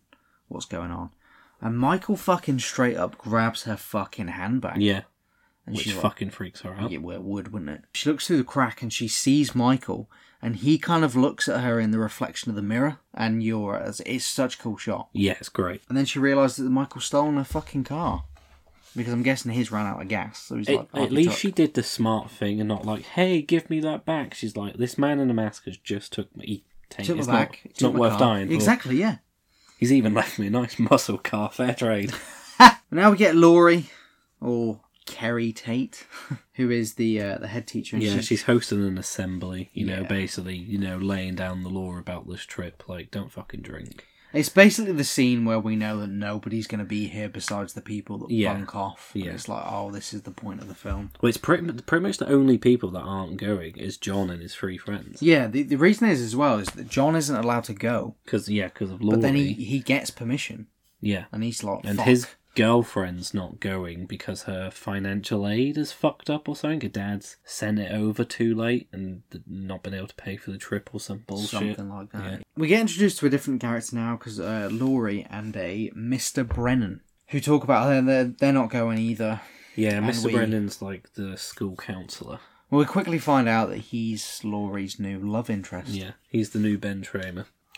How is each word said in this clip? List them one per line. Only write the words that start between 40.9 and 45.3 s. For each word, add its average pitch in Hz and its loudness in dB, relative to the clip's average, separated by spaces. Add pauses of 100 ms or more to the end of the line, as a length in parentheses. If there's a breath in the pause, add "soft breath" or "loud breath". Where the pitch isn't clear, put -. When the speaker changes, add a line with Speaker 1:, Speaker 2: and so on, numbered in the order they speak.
Speaker 2:
laying 95 -2
down 92 -6
the 92 -6
law 92 -6
about 87 -10
this 87 -12
trip, - -12
like, 87 -12
don't 101 -8
fucking - -14
drink. - -16 (260 soft breath)
Speaker 1:
It's 147 0
basically 202 6
the 143 0
scene 123 2